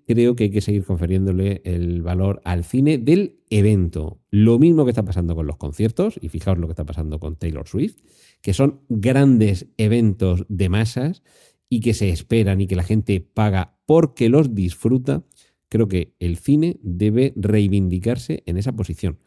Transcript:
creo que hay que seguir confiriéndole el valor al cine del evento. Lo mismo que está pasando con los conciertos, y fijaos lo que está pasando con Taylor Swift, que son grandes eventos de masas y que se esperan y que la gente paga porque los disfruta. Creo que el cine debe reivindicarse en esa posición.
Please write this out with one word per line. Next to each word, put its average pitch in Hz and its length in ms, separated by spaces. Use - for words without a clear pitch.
creo 120 280
que 117 100
hay 101 60
que 101 120
seguir 104 200
confiriéndole 95 840
el 87 340
valor 92 420
al 87 220
cine 143 320
del 165 400
evento. 95 680
Lo 110 280
mismo 156 280
que 123 60
está 113 120
pasando 87 320
con 80 100
los 71 120
conciertos, 113 640
y 82 80
fijaos 92 260
lo 82 120
que 80 40
está 80 140
pasando 78 340
con 80 160
Taylor 78 320
Swift, 139 280
que 98 140
son 139 340
grandes 117 800
eventos 104 720
de 95 220
masas 117 520
y 120 120
que 113 120
se 101 160
esperan 98 540
y 95 40
que 92 100
la 90 60
gente 104 380
paga 95 640
porque 147 460
los 135 240
disfruta. 127 680
Creo 110 180
que 92 320
el 85 200
cine 156 420
debe 107 560
reivindicarse 101 1080
en 87 100
esa 110 160
posición. 101 540